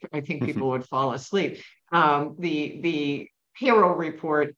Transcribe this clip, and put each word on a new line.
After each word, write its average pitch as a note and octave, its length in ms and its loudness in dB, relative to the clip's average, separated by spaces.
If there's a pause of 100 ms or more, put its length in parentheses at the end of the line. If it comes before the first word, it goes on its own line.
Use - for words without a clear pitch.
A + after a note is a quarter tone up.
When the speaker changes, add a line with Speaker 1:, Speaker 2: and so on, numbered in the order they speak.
(120)
Speaker 1:
I D3+ 80 -4
think C#3+ 240 -4
Speaker 2:
<laughs> - 20 0
Speaker 1:
people D3 240 -2
would B2+ 160 -2
fall C3+ 260 -2
asleep. C#3+ 480 -4 (320)
Um, D3+ 460 2
the, D3+ 440 -4
the D3 460 -2 (300)
payroll G#3+ 360 6
report D3+ 640 -2